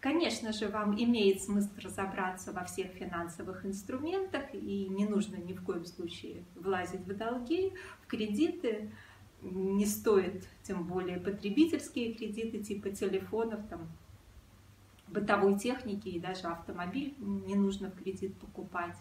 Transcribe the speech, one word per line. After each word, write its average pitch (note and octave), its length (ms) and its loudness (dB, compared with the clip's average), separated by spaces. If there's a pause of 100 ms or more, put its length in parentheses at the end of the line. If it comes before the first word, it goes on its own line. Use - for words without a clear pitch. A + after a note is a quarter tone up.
Конечно C4 500 2
же, G#3+ 160 0
вам G#3 340 2
имеет G#3+ 400 8
смысл G3+ 280 2 (120)
разобраться F#3+ 680 -2
во F#3 140 -4
всех F3+ 260 -4
финансовых F3 760 -6
инструментах, C#4 880 -2
и G3 360 -2
не G3 160 2
нужно G3+ 320 2
ни F3 160 -8
в - 100 -10
коем E3+ 220 -4
случае - 580 -10 (120)
влазить F3+ 460 -2
в G3 140 -6
долги, B3+ 560 0 (300)
в - 60 -20
кредиты. G#3+ 840 0 (500)
Не F#3+ 440 2
стоит, G3+ 600 4 (180)
тем F3+ 220 -2
более F3+ 340 0
потребительские A3+ 960 2
кредиты A3 480 -4
типа G3+ 280 -4
телефонов, G#3 760 0
там, E3 180 -8 (1200)
бытовой G3+ 500 6
техники G#3+ 520 -2
и F3 100 -4
даже F3+ 280 -4
автомобиль F#3+ 720 -4
не G3 360 -2
нужно G3 340 4
в F#3 60 -10
кредит F#3+ 420 -4
покупать. F3 640 -6